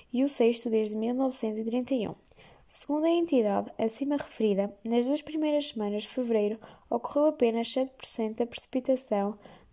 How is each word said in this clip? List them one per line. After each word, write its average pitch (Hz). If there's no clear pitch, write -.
e 247
o 277
sexto 233
desde 220
mil 226
novecentos 254
e 220
trinta 240
e 226
um. -
Segundo 302
a 330
entidade 233
acima 277
referida, 202
nas 233
duas 285
primeiras 302
semanas 208
de -
fevereiro 220
ocorreu 285
apenas 233
sete 262
por -
cento 220
da 240
precipitação 226